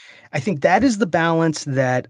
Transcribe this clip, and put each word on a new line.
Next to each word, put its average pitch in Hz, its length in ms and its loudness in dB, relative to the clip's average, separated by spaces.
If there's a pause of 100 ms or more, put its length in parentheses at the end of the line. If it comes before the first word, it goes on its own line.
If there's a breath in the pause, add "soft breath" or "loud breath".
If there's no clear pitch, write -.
(320 loud breath)
I 151 80 -4
think 147 220 -4
that 180 200 4
is 240 160 2
the 196 80 0
balance 165 580 0
that 127 460 -2